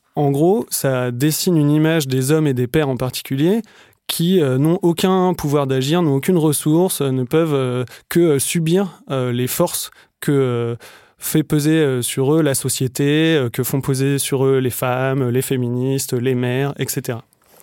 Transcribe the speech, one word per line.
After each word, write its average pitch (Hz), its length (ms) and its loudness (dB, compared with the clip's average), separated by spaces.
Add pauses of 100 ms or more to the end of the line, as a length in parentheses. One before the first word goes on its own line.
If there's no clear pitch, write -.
(160)
en 147 140 2
gros, 170 400 2
ça 127 420 -2
dessine 151 460 0
une 147 140 2
image 156 360 2
des 131 240 0
hommes 156 160 2
et 135 60 2
des 123 140 -2
pères 151 220 0
en 127 80 -2
particulier 139 640 -2 (460)
qui, 175 340 2
euh, 131 160 2
n'ont 160 240 2
aucun 185 520 2
pouvoir 147 340 0
d'agir, 135 340 0
n'ont 143 140 2
aucune 175 220 2
ressource, 156 640 2
euh, 139 100 0
ne 131 120 -2
peuvent, 156 300 0
euh, 127 320 -2 (240)
que, 175 100 2
euh, 156 200 4
subir, 170 720 -2
euh, 127 220 -2
les 123 160 -2
forces - 420 -4 (300)
que, - 120 -2
euh, 120 440 0 (420)
fait - 260 0
peser, 156 360 2
euh, 131 220 0
sur 135 320 0
eux 160 80 4
la 143 120 2
société, 143 840 0
euh, 123 120 0
que 123 140 -4
font 139 160 -2
peser 135 400 0
sur 135 260 -2
eux 135 120 4
les 131 120 0
femmes, 131 600 -2
les 127 120 0
féministes, 127 680 -2
les 127 240 0
mères, 127 420 -2
et 139 120 -4
cetera. 123 340 -6 (400)